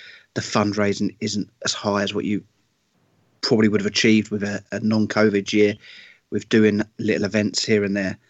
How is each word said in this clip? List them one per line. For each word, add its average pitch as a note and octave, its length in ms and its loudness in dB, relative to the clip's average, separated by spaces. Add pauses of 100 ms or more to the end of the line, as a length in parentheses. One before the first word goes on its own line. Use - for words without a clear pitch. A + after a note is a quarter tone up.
(340)
the - 60 -4
fundraising G#2 800 -2
isn't G#2 300 -6 (140)
as - 100 -2
high G2+ 280 -2
as G2+ 120 -4
what G2+ 100 -4
you G2+ 180 -2 (1000)
probably A2 280 2
would G2+ 120 0
have G2 60 -4
achieved A2 440 2
with G#2 120 -4
a, G2+ 300 -6
a G2 80 -6
non-covid G#2+ 720 0
year, G#2 220 4 (560)
with G#2 180 -6
doing G#2+ 340 4 (160)
little - 260 -2
events G#2 400 -2
here G#2 200 2
and G2+ 120 -2
there. F#2+ 220 -4 (120)